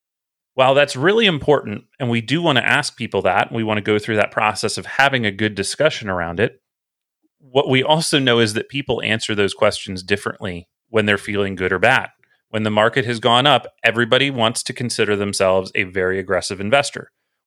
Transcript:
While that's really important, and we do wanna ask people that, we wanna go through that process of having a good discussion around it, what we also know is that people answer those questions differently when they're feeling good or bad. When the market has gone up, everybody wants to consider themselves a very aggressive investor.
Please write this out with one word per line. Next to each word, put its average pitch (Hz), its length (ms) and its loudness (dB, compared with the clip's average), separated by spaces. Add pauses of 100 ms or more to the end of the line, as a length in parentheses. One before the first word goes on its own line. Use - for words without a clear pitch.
(560)
While 131 180 4
that's 143 220 2
really 202 320 2
important, 135 560 0 (160)
and 123 100 -2
we 117 120 0
do 135 200 -2
wanna 139 200 2
ask 135 360 0
people - 240 -2
that, 95 300 0
we 117 120 -4
wanna 107 180 -2
go 107 180 0
through 110 160 -4
that 104 160 0
process 107 480 -2
of 92 80 -12
having 131 400 2
a 101 40 2
good 104 220 -2
discussion 110 560 -2
around 87 300 -4
it, - 200 0 (800)
what 135 320 0
we 131 140 2
also 156 340 2
know 127 220 4
is 110 140 2
that 107 160 -6
people 135 340 -4
answer 110 320 -2
those 101 180 2
questions 98 480 -2
differently 98 640 -6 (220)
when 110 160 0
they're 101 140 2
feeling 101 340 -4
good 92 180 -2
or 92 60 0
bad. 110 320 2 (400)
When 110 140 -4
the 107 80 0
market 110 340 2
has 117 140 -4
gone 120 260 2
up, 135 220 4 (160)
everybody 120 480 2
wants 117 320 -2
to 131 100 -8
consider 117 420 -2
themselves 95 600 0
a 107 80 -2
very 92 340 -2
aggressive 92 420 -4
investor. 110 520 -2 (360)